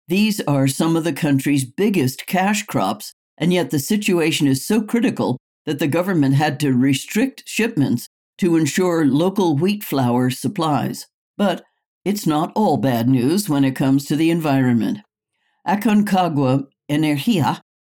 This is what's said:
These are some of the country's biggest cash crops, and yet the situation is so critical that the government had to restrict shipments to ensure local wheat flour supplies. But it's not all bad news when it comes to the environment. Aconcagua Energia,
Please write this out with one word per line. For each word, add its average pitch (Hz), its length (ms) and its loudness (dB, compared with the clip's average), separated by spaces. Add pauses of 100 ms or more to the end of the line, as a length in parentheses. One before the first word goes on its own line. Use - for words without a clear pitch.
These 208 340 0
are 139 260 0
some 165 280 0
of 160 80 0
the 165 100 0
country's 143 520 0
biggest 170 600 -2
cash 202 360 -2
crops, 104 500 -4 (220)
and 170 160 0
yet 175 200 0
the 151 80 0
situation 165 640 0
is 135 180 0
so 214 180 0
critical 208 560 -2 (280)
that 147 140 -4
the 165 80 -2
government 160 480 2
had 147 240 0
to 143 140 0
restrict 139 720 0
shipments 147 640 -2 (280)
to 170 200 2
ensure 165 480 2
local 170 500 2
wheat 202 280 0
flour 127 460 0
supplies. 139 800 -4 (300)
But 196 260 -2 (400)
it's 208 240 -2
not 151 260 0
all 196 220 2
bad 117 320 0
news 135 400 2
when 143 160 2
it 135 140 0
comes 139 280 2
to 151 120 -2
the 165 120 2
environment. 135 680 0 (640)
Aconcagua 180 1000 0 (260)
Energia, 151 680 0 (220)